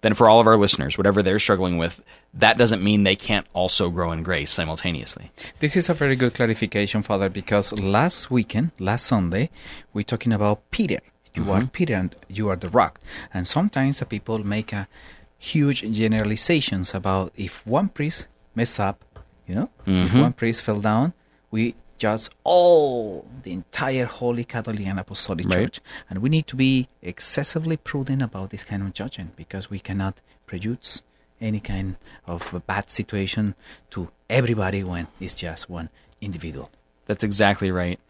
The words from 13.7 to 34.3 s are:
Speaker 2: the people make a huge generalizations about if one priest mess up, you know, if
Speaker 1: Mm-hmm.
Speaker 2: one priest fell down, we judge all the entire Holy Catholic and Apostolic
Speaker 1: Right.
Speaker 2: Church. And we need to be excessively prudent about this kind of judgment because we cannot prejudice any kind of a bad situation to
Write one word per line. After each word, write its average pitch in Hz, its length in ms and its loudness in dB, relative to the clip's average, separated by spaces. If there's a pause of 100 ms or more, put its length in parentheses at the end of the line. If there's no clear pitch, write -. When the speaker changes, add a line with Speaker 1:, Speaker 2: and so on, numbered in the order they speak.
Speaker 2:
the 131 60 -6
people 110 320 -4
make 104 340 -4
a 101 160 -6 (500)
huge 143 440 0
generalizations 110 1120 0
about 95 420 0
if - 300 -10
one 156 220 0
priest - 380 -6 (300)
mess 117 240 0
up, 98 240 -2 (420)
you 90 80 -6
know, - 160 -2 (100)
if 92 300 2
Speaker 1:
Mm-hmm. 123 100 6
Speaker 2:
one 156 120 4
priest 113 300 -4
fell 104 180 -2
down, 110 320 2 (380)
we 113 240 -2 (240)
judge 113 320 -2 (140)
all 147 840 4 (160)
the 95 100 -12
entire 127 540 -4
Holy 120 360 -2
Catholic 113 440 -6
and 95 120 -4
Apostolic 92 480 -6
Speaker 1:
Right. 92 100 2
Speaker 2:
Church. - 240 -2 (280)
And 95 120 -6
we 131 100 0
need 156 160 2
to 131 100 -10
be 131 320 2 (140)
excessively 156 760 -4
prudent 135 460 -4
about 98 260 -6
this - 160 -14
kind 98 180 -6
of 98 120 -6
judgment 98 420 -10
because 95 320 -12
we 98 120 -8
cannot 95 380 -4 (280)
prejudice 107 560 -8 (400)
any 107 180 -2
kind 95 360 -6 (300)
of 85 280 -8
a 87 60 -6
bad - 300 -6
situation 101 640 -2 (360)
to 87 180 -8 (220)